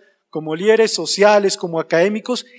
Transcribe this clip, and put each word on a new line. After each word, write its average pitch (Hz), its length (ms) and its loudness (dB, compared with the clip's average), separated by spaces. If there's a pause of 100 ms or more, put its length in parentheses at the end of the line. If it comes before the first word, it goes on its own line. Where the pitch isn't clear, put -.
(300)
como 156 260 -8
líderes 220 380 2
sociales, 196 640 2
como 165 220 -6
académicos, 208 680 -2 (140)